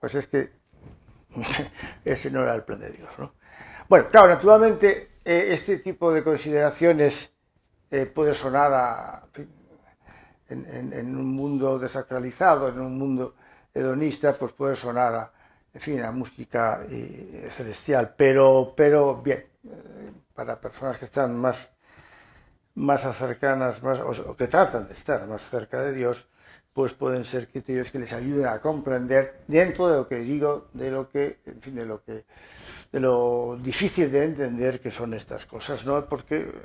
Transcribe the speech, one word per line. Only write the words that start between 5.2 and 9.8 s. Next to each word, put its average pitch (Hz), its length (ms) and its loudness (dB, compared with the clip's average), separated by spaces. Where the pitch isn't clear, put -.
eh, 175 260 2
este 175 280 -2
tipo 170 340 -2
de 156 120 2
consideraciones, 147 1080 2
eh, 135 160 -2
puede 147 280 0
sonar 139 380 0
a, 123 540 -2
en - 60 -20
fin, 147 220 -18